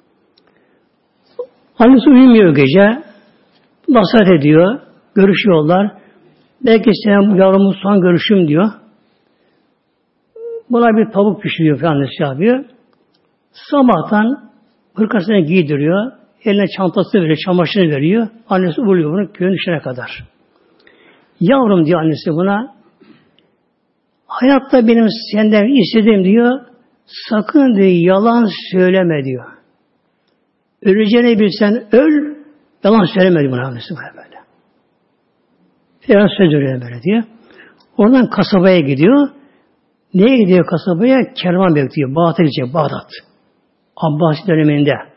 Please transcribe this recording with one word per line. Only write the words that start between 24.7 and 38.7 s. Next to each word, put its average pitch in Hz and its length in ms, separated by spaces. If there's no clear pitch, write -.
benim 233 180
senden 214 320
istediğim," 202 420
diyor, 240 360
"sakın," 240 680
diyor, 185 420
"yalan 233 320
söyleme," 180 520
diyor. 127 200
"Öleceğini 220 580
bilsen 214 540
öl, 294 400
yalan 208 200
söyleme," 185 260
diyor 139 120
buna 123 140
annesi 120 240
buna - 340
böyle. - 160
Falan 208 200
söz 175 280
veriyor 131 280
böyle 120 200
diyor. 208 200
Oradan 240 340
kasabaya 185 500